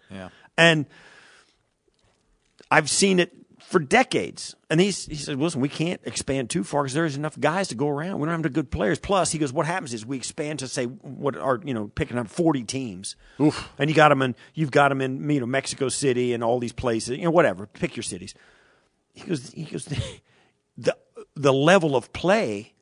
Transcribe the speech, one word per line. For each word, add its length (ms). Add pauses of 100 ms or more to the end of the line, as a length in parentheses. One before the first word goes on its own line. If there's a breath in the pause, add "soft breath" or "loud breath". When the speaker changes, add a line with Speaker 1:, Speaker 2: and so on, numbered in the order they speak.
Speaker 1:
Yeah. 200 (280 soft breath)
Speaker 2:
And 280 (1900 soft breath)
I've 180
seen 300
it 140 (260)
for 200
decades. 760 (140)
And 100
he's, 280
he 80
said, 240
"Listen, 200
we 100
can't 340
expand 480
too 120
far 200
'cause 100
there 120
isn't 140
enough 200
guys 300
to 60
go 140
around. 300
We 80
don't 60
have 80
enough 120
good 180
players." 280
Plus, 320
he 80
goes, 120
"What 140
happens 280
is 120
we 120
expand 420
to, 80
say, 180
what 500
are, 300
you 80
know, 140
picking 300
up 100
forty 360
teams." 520 (260 soft breath)
Speaker 1:
Oof. 280 (100)
Speaker 2:
And 100
you 60
got 160
'em 100
in, 140 (180 soft breath)
you've 180
got 200
'em 100
in, 280
you 100
know, 80
Mexico 420
City 440
and 100
all 160
these 140
places, 440
you 60
know, 80
whatever. 340
Pick 300
your 80
cities. 320 (800 soft breath)
He 100
goes, 280
he 120
goes, 220
<laughs> 920
"The, 180 (400)
the 180
level 420
of 180
play 680